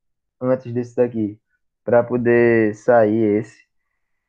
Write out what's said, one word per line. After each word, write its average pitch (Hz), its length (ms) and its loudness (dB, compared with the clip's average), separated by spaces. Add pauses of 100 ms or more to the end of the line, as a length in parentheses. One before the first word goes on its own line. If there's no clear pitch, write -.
(400)
antes 127 320 -4
desse 120 240 -8
daqui, 113 440 -4 (440)
pra 120 180 2
poder 120 720 0
sair 110 640 2
esse. - 200 -10 (720)